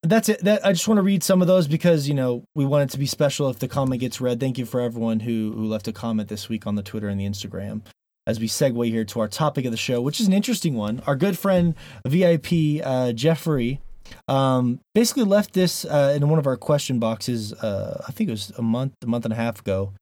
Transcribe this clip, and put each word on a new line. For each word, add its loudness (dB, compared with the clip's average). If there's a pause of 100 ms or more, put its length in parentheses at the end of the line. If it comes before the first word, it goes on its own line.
that's 4
it. 0
That, 4
I 6
just 0
wanna 4
read 2
some 4
of 4
those 6
because, 2
you 0
know, 0 (120)
we 2
want 2
it -8
to -8
be 0
special 0
if -8
the -4
comment -2
gets -6
read. -2
Thank -2
you -4
for -2
everyone -2
who, -2
who -4
left -4
a -6
comment -4
this -10
week -6
on -2
the -4
Twitter -6
and -4
the -4
Instagram. -8 (440)
As -2
we -4
segue 0
here -2
to -6
our -2
topic -2
of -2
the -6
show, -2
which -4
is 2
an 4
interesting 0
one. -4
Our 0
good 0
friend 2 (320)
V 2
I 4
P, 0
uh, 0
Jeffrey, 0 (440)
um, 2 (140)
basically 2
left 2
this, 0
uh, 2
in 2
one 4
of 0
our 0
question 0
boxes, -2
uh, -6
I -12
think -2
it -4
was -8
a -4
month, -2
a -8
month -2
and -2
a -4
half -4
ago -2